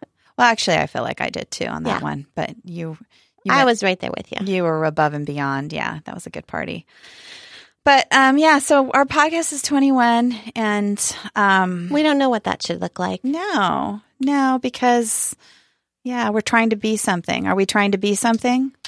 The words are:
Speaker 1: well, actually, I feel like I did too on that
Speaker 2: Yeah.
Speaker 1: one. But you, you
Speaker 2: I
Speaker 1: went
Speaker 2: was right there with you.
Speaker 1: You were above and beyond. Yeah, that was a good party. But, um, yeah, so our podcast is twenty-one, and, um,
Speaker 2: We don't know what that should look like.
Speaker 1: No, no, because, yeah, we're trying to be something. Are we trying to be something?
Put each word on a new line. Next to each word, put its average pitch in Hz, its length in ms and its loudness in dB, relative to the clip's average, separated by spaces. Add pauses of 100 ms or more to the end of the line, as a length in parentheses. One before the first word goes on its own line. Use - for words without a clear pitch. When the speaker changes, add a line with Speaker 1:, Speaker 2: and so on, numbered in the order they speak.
(380)
Speaker 1:
well, 247 100 4
actually, 208 300 0
I 147 80 0
feel - 160 -6
like 117 180 -6
I - 80 -4
did - 220 -10
too - 160 -6
on - 160 -6
that 196 180 -2
Speaker 2:
Yeah. 147 40 -10
Speaker 1:
one. 143 300 -8
But - 200 -6 (100)
you, 165 320 -12 (480)
you - 80 -2
Speaker 2:
I 262 40 2
Speaker 1:
went 269 100 4
Speaker 2:
was 226 160 0
right 185 180 -2
there - 160 -8
with - 160 -12
you. 190 220 -4
Speaker 1:
You 180 80 0
were 160 240 -2
above 151 260 0
and 147 140 -6
beyond. 143 480 -6
Yeah, 156 300 -6
that - 100 -14
was 175 120 -14
a 170 40 -16
good - 160 -14
party. - 400 -10 (1000)
But, 269 280 6
um, 262 260 6
yeah, 302 220 6
so 277 320 2
our 277 120 4
podcast 311 480 0
is 277 80 -8
twenty-one, 247 760 2 (180)
and, 208 600 -2 (200)
um, 185 560 2
Speaker 2:
We 294 140 2
don't 302 120 4
know 269 140 2
what 220 140 -2
that - 200 -4
should 175 160 -4
look 180 200 -6
like. 185 240 -4
Speaker 1:
No, 262 760 -2 (200)
no, 269 420 0
because, 240 720 0 (680)
yeah, 240 260 -4
we're 214 120 0
trying 226 280 2
to 220 60 0
be 220 200 -2
something. 185 520 -2
Are 185 80 2
we 196 100 2
trying 202 240 2
to 196 80 0
be 202 160 0
something? 247 560 0 (180)